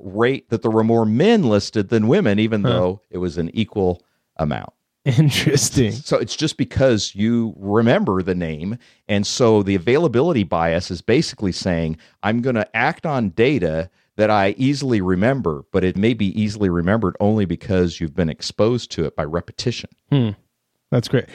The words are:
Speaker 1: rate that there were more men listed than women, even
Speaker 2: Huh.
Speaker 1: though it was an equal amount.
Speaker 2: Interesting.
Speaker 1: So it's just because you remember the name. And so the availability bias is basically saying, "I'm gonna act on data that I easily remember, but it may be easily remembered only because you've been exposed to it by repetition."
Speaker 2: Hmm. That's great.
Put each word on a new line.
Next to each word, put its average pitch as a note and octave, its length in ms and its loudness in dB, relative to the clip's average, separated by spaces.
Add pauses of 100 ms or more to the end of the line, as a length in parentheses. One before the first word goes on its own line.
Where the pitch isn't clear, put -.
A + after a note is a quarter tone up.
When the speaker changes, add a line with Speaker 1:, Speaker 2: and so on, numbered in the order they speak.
Speaker 1:
rate A2+ 460 -2
that A2+ 120 -2
there A2+ 100 0
were A2 120 4
more A2+ 220 2
men F3 380 4
listed G#2 460 0
than A2 180 2
women, B2 320 2
even A2 240 0
Speaker 2:
Huh. B2 60 2
Speaker 1:
though F2+ 400 0
it - 80 -10
was F2+ 200 -4
an E2 160 -4
equal F#2 500 -2 (340)
amount. B1+ 340 -4 (340)
Speaker 2:
Interesting. C#3 880 2
Speaker 1:
So D3 260 -4
it's - 180 -4
just - 220 -4
because B2+ 580 0
you A2+ 420 0
remember A2+ 640 2
the F2+ 140 -2
name. E2+ 420 -6 (300)
And G#2 180 0
so A2+ 380 4
the G2 120 2
availability B2 680 2
bias E2 480 -2
is F2 100 -8
basically A2 500 0
saying, E2 460 -2 (260)
"I'm A2+ 180 0
gonna A#2+ 320 -2
act C3 320 -2
on C3 240 -2
data F#2 600 0 (280)
that G#2+ 120 2
I G#2 280 2
easily C3 440 0
remember, F#2 720 0
but F#2 120 0
it F#2 140 0
may A2 160 2
be G#2+ 140 -2 (120)
easily G#2 300 0
remembered F2+ 500 0
only G#2 260 2
because F2 540 -2
you've D#2+ 160 -6
been E2+ 140 0
exposed A2+ 640 -2
to D#2+ 140 -4
it C2+ 100 -8
by D#2+ 80 -4
repetition." - 680 -6 (220)
Speaker 2:
Hmm. B2 200 2 (600)
That's A#2+ 160 0
great. - 280 0